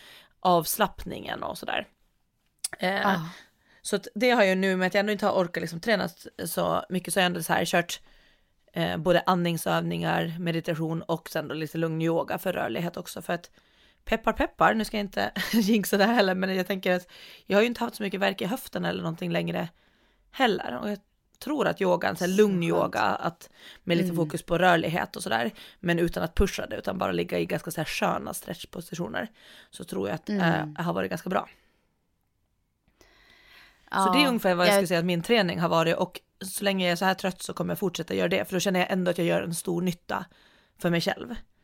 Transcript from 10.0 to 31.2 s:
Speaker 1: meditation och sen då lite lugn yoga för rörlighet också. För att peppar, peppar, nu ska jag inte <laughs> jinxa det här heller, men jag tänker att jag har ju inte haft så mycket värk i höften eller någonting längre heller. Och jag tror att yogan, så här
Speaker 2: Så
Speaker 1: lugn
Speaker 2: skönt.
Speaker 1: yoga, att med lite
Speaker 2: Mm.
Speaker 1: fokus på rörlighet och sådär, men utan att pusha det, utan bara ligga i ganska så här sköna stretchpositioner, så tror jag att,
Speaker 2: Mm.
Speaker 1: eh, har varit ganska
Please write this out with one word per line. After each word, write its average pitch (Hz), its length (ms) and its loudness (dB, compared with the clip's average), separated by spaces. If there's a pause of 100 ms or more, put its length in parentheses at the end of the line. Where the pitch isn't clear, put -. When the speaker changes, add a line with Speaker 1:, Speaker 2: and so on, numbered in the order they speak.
Speaker 1:
meditation 165 640 -2
och - 280 -4
sen 151 180 -4
då 131 80 -6
lite 156 220 -6
lugn 160 240 0
yoga 165 360 0
för 180 160 -4
rörlighet - 440 -4
också. - 240 -12
För 180 120 -4
att 170 180 -8 (540)
peppar, 226 280 0
peppar, 214 400 4
nu 220 120 0
ska 220 120 -6
jag 208 60 -2
inte 202 280 -4 (120)
<laughs> - 100 -6
jinxa 208 440 4
det 196 80 6
här 226 80 4
heller, 196 220 4
men 190 200 0
jag 185 120 0
tänker 190 280 0
att 180 120 -4 (380)
jag 196 120 2
har 214 40 8
ju 233 60 6
inte 240 160 -2
haft 233 120 -4
så - 80 -8
mycket 196 160 -2
värk 190 220 0
i 226 40 -2
höften 190 400 -4
eller 180 180 -2
någonting 170 280 -4
längre 170 380 -2 (600)
heller. 214 500 0
Och 214 80 -4
jag 208 80 -4 (420)
tror 269 280 0
att 165 140 -2
yogan, 180 340 2
så 175 100 -6
här 180 60 0
Speaker 2:
Så 185 60 -2
Speaker 1:
lugn 208 160 8
Speaker 2:
skönt. 175 120 2
Speaker 1:
yoga, 170 360 2
att - 480 -2 (340)
med 170 140 0
lite 185 120 2
Speaker 2:
Mm. 170 80 -2
Speaker 1:
fokus 160 260 -2
på 170 140 -2
rörlighet 170 580 2
och - 80 -8
sådär, 117 280 0 (280)
men 170 200 0
utan 170 240 0
att 165 120 -4
pusha - 320 2
det, - 80 -8
utan 95 220 -4
bara 95 140 -2
ligga - 280 -2
i 170 60 0
ganska 175 260 -6
så 165 100 -4
här 151 40 -2
sköna - 480 -2
stretchpositioner, - 960 -8 (380)
så - 140 -16
tror 190 240 -4
jag - 80 -4
att, - 140 -10
Speaker 2:
Mm. 175 480 0
Speaker 1:
eh, 170 80 -6
har 170 80 -2
varit 185 160 -2
ganska 175 200 -8